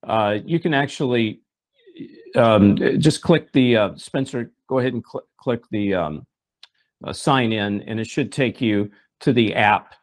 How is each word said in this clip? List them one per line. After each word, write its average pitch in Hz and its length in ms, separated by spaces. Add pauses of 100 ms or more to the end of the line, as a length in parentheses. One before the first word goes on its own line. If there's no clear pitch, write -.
Uh, 107 380
you 165 140
can 165 140
actually, 123 680 (920)
um, 107 420 (220)
just 151 220
click - 320
the, 123 220
uh, 101 200
Spencer, 131 560 (160)
go 135 120
ahead 123 140
and 117 160
cl-, - 160 (120)
click 120 240 (100)
the, 101 240
um, 78 320 (760)
uh, - 100
sign 127 400
in, 101 300
and 113 160
it 110 60
should 131 260
take 127 300
you 104 300 (300)
to 147 120
the 113 220
app 104 480